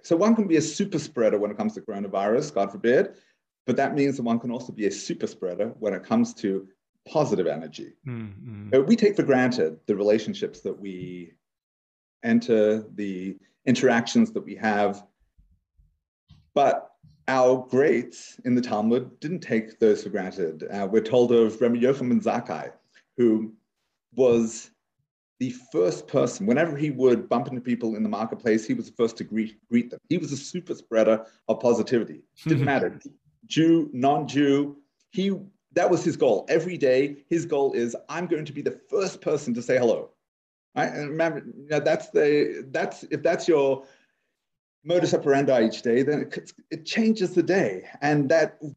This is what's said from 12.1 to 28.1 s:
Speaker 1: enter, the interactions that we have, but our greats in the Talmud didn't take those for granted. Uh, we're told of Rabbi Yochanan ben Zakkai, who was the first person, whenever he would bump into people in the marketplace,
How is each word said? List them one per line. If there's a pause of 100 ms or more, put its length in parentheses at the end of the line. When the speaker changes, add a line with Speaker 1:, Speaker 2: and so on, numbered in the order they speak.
Speaker 1:
enter, (120)
the (300)
interactions
that
we
have, (1500)
but (360)
our
greats
in
the
Talmud
didn't
take
those
for
granted.
Uh,
we're
told
of
Rabbi
Yochanan
ben
Zakkai, (460)
who (600)
was (680)
the (220)
first
person,
whenever
he
would
bump
into
people
in
the
marketplace,